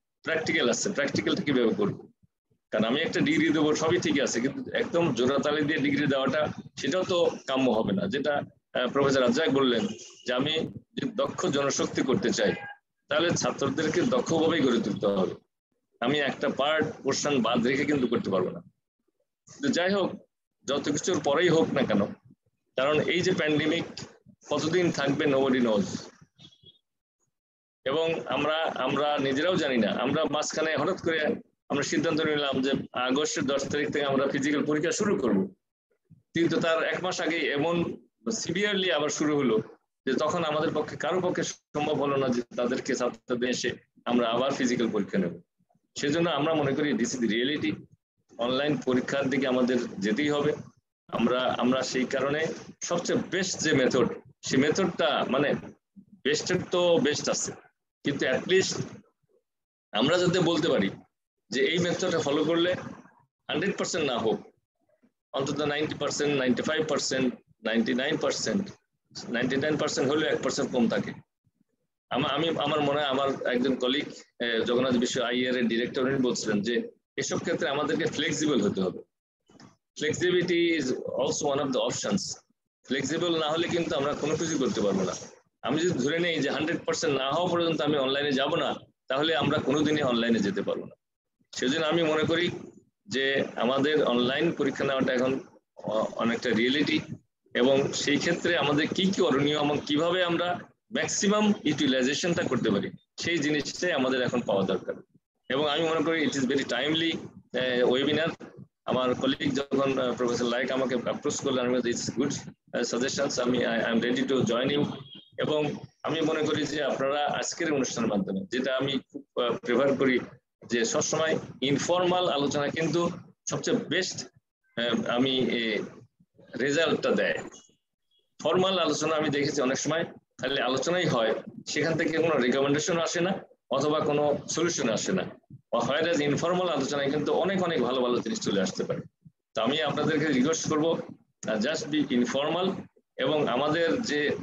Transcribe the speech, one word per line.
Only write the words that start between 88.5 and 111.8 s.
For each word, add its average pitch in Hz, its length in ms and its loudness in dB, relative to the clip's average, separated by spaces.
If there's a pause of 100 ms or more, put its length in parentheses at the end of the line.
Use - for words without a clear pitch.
না, 120 200 0 (320)
তাহলে 151 280 0
আমরা 147 220 2
কোনোদিনই 151 440 2
অনলাইনে 117 380 2
যেতে 98 220 0
পারবো - 240 -4
না। - 100 -18 (600)
সেজন্য 151 300 0
আমি 165 180 2
মনে 156 200 2
করি 165 260 2 (560)
যে 135 380 0 (120)
আমাদের 139 480 2
online 131 480 2
পরীক্ষা 139 320 -2
নেওয়াটা 131 300 0
এখন 131 260 0 (360)
অ-, 107 300 -2 (100)
অনেকটা 117 340 -2
reality, 127 500 2 (540)
এবং 135 400 4
সেই 143 240 0
ক্ষেত্রে 170 400 0
আমাদের 147 300 2
কি - 180 0
কি 190 160 2
করণীয় 147 380 2
এবং 147 260 0
কিভাবে 170 380 2
আমরা 175 360 0 (340)
maximum 208 600 2 (100)
ইউটিলাইজেশনটা 147 800 2
করতে 113 280 0
পারি, 95 200 0 (280)
সেই 165 180 0
জিনিসটাই 151 540 -2
আমাদের 131 300 0
এখন 120 200 0
পাওয়া 98 220 0
দরকার। 92 300 -2 (560)
এবং 143 200 0
আমি 156 200 0
মনে 160 160 0
করি 160 220 0
it 123 60 -2
is 139 120 0
very 135 180 0
timely, 156 540 -2
আহ, 123 760 -2
webinar। 151 360 2 (580)
আমার 123 300 0
colleague 135 380 0
যখন, 135 460 0
আহ, 123 160 0
professor 120 300 0
Laik 127 260 0
আমাকে 131 240 0
approach 113 460 -4
করলেন, 127 240 0
আমি 123 80 2
বললাম, 120 180 0